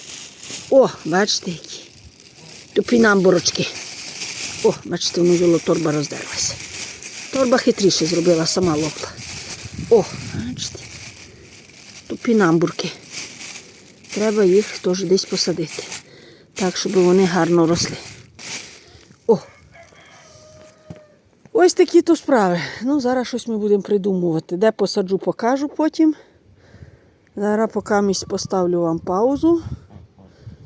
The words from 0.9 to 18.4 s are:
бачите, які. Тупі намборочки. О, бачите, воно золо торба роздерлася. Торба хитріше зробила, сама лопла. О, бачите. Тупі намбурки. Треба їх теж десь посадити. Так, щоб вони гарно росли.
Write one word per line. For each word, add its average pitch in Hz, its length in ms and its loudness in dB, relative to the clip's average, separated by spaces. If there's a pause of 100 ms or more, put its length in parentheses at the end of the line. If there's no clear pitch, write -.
бачите, 185 460 -2
які. - 280 -14 (920)
Тупі 233 260 2
намборочки. 190 680 4 (960)
О, 214 100 4 (120)
бачите, 175 360 -4
воно 175 160 6
золо 170 220 4
торба 160 320 0
роздерлася. - 600 -4 (800)
Торба 262 240 4
хитріше 196 480 2
зробила, 165 400 2
сама 175 300 2
лопла. 151 340 -4 (800)
О, 214 140 8 (300)
бачите. - 460 -8 (1300)
Тупі 226 280 -2
намбурки. 170 560 2 (1200)
Треба 214 300 0
їх 196 340 4
теж 185 260 -2
десь 185 220 2
посадити. 175 580 -4 (680)
Так, 180 240 -2
щоб 190 140 -4
вони 185 340 6
гарно 170 420 2
росли. 165 300 0 (1300)